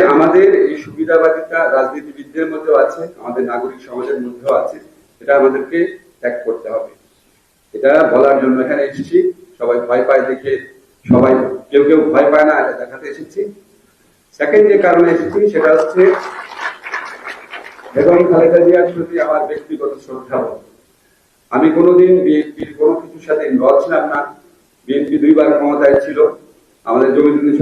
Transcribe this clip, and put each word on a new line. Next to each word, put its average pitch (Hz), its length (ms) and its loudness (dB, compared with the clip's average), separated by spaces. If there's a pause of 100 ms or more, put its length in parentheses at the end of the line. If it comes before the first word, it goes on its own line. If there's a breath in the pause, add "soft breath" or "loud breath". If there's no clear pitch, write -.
(120)
আমাদের 359 360 4 (200)
এই - 160 -6
সুবিধাবাদিতা 160 720 -2 (180)
রাজনীতিবিদদের 147 760 -6
মধ্যেও 151 320 -2
আছে, - 180 -6 (180)
আমাদের 127 220 -6 (100)
নাগরিক 127 360 -8
সমাজের 127 360 -8
মধ্যেও 123 360 -6
আছে, - 180 -8 (420)
এটা 143 200 -4
আমাদেরকে 135 380 0 (420)
ত্যাগ 120 140 -6 (120)
করতে 113 280 -8
হবে। - 180 -8 (800)
এটা 135 180 0 (200)
বলার 139 300 4
জন্য 127 220 0
এখানে 143 260 -4
এসেছি। 143 280 -2 (400)
সবাই 120 200 -2 (100)
ভয় 123 200 0
পায় 131 220 2
দেখে, 135 240 -6 (520)
সবাই, 127 260 4 (380)
কেউ 143 180 4
কেউ 160 100 4 (140)
ভয় 143 200 4
পায় 151 160 4
না, 151 140 2
এটা 127 200 -4
দেখাতে 139 300 -16
এসেছি। - 280 -14 (1000)
সেকেন্ড 208 300 2
যে 196 60 4 (100)
কারণে 170 300 4
এসেছি, - 240 -4 (120)
সেটা 156 240 0
হচ্ছে 156 260 0 (1900)
বেগম 175 280 2 (100)
খালেদা 165 360 4
জিয়ার 175 280 4
প্রতি 170 200 -8 (120)
আমার 151 240 -2
ব্যক্তিগত 139 420 -8 (120)
শ্রদ্ধাবোধ। 127 560 -8 (920)
আমি 139 240 2
কোনোদিন 180 360 4 (120)
বিএনপির 151 540 -2
কোনো - 220 2
কিছুর - 280 -20
সাথে 151 220 -2
ইনভলভ 135 340 2
ছিলাম 156 280 -2
না। 127 80 -4 (640)
বিএনপি 143 380 -4
দুইবার 151 240 4 (100)
ক্ষমতায় 143 460 2
ছিল, 143 140 -8 (680)
আমাদের 127 280 2
জমিরুদ্দিন 147 460 2